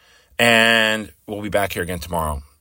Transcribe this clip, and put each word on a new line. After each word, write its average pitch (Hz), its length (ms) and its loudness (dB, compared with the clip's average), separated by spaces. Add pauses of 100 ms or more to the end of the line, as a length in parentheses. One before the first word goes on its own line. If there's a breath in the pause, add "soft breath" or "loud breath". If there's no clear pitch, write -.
(380 soft breath)
and 113 760 2 (140)
we'll 104 160 -8
be 104 80 -8
back 98 240 -2
here 95 80 -6
again 87 160 -6
tomorrow 78 440 -6 (180)